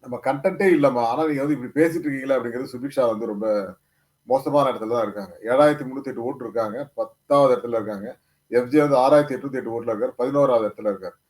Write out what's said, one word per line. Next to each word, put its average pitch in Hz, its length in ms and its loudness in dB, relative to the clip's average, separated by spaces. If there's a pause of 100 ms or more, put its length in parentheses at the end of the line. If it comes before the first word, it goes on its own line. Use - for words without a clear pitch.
நம்ம 123 220 -12
கண்டென்ட்டே 185 520 2
இல்லம்மா, 127 320 4
ஆனா 135 200 0
நீங்க 139 180 -2
வந்து 143 160 -2
இப்படி 131 260 2
பேசிட்டு 160 140 -2
இருக்கீங்களே 135 340 -2
அப்படிங்கிறது 123 420 -4
சுபிக்ஷா 131 320 0
வந்து 110 180 -4
ரொம்ப 104 480 -2 (480)
மோசமான 147 480 0
இடத்துல 110 200 -6
தான் 120 120 0
இருக்காங்க. 101 420 -8
ஏழாயிரத்தி 143 420 2
முன்னூத்தி 131 180 -10
எட்டு 127 180 -8
ஓட்டு 123 220 -8
இருக்காங்க, 113 500 -6
பத்தாவது 135 640 2
இடத்துல 120 160 -6
இருக்காங்க. 107 460 -6 (300)
எஃப் 123 200 2
ஜே 147 120 4
வந்து 143 160 4
ஆறாயிரத்தி 139 440 4
எட்நூத்தி 135 120 -10
எட்டு 117 300 -6
ஓட்டுல 117 40 -6
இருக்காரு, 117 300 -2
பதினோராவது 127 520 2
இடத்துல 107 180 -8
இருக்காரு. 92 420 -6